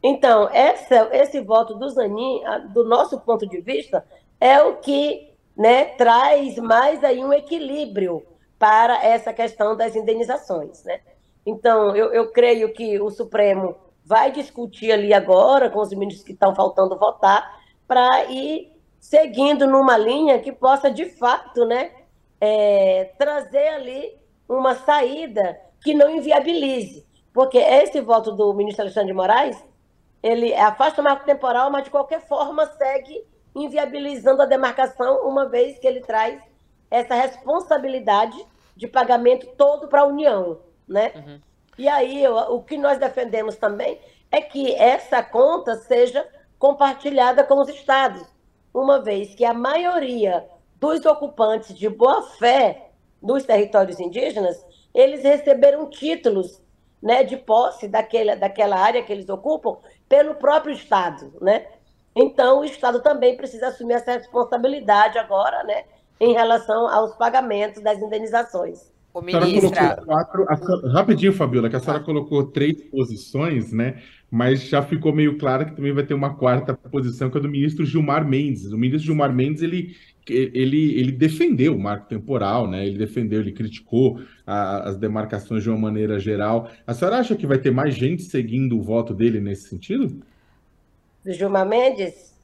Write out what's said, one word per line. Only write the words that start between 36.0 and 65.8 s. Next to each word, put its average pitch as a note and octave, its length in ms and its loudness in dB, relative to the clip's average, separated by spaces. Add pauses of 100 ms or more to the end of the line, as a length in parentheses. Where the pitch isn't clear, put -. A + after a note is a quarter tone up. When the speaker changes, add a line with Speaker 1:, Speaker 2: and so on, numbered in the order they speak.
Speaker 1:
traz A3 400 -4 (500)
essa A#3+ 240 0
responsabilidade B3 1200 0 (400)
de A3+ 120 -14
pagamento B3 580 2 (100)
todo C#4+ 320 2
pra C#4+ 160 4
União, A#3 560 0 (280)
né? G#3+ 260 -2
Speaker 2:
Uhum. C#3+ 240 -20 (400)
Speaker 1:
E C4+ 100 -2
aí, C#4 340 0
eu, B3 120 2 (200)
o A#3+ 80 -6
que D4+ 160 -10
nós C#4 200 0
defendemos A3+ 580 -4
também G#3 420 -4 (320)
é D4 100 0
que C4+ 340 -6
essa B3 480 2
conta B3+ 540 0
seja B3 500 0 (320)
compartilhada C4+ 840 2
com C#4 160 4
os C#4 80 0
estados, C4 540 -2 (500)
uma C4+ 300 2
vez G3+ 320 -6
que A#3 100 -2
a A#3 100 0
maioria B3+ 920 -2 (360)
dos D#4 240 -2
ocupantes A3+ 720 0
de G#3+ 120 -6
boa C4 340 2
fé A#3+ 680 0 (340)
nos C4 220 -2
territórios G3+ 560 0
indígenas, F#3 560 -4 (380)
eles C4+ 280 4
receberam C#4+ 680 2
títulos, A#3 720 -4 (400)
né, B3 200 2
de C4 140 -2
posse A3+ 520 -2
daquela, G#3+ 480 -2
daquela G3 420 -2
área A#3 240 2
que G#3+ 100 -10
eles G3 160 -10
ocupam A#3+ 480 -6 (320)
pelo D4 280 4
próprio D4+ 360 0
estado, D#3+ 680 -4
né? G3+ 260 0 (480)
Então, C4 460 2
o D4+ 40 -6
estado B3 380 -4
também B3+ 340 2
precisa B3+ 320 -10
assumir A#3+ 260 -6
essa A#3+ 180 -4
responsabilidade A#3+ 1080 0
agora, G#3 460 -4
né, - 200 -6 (340)